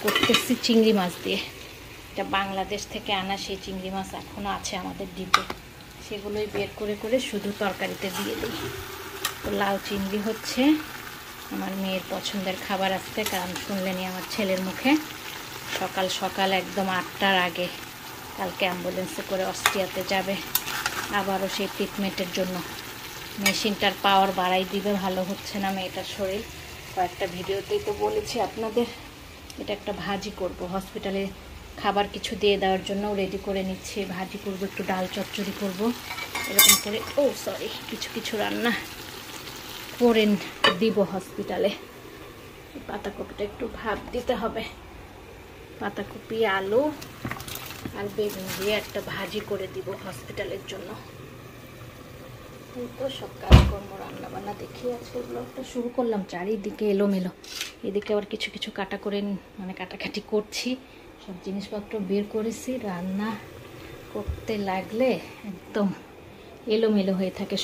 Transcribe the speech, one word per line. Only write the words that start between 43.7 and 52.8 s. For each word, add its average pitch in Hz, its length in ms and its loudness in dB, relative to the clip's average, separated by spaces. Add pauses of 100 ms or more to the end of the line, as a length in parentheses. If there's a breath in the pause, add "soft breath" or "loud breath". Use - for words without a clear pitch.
ভাপ 214 200 -2 (160)
দিতে 247 280 0
হবে, 220 200 -2 (1160)
পাতাকপি, 208 580 -4 (180)
আলু 196 260 6 (1160)
আর 202 80 -4 (100)
বেগুন 202 300 0 (100)
দিয়ে 196 160 0 (100)
একটা - 180 -4 (120)
ভাজি 196 280 -4 (100)
করে 190 240 -2
দিব 190 140 -6 (160)
হসপিটালের 190 580 -6 (100)
জন্য। 190 180 -8 (1900)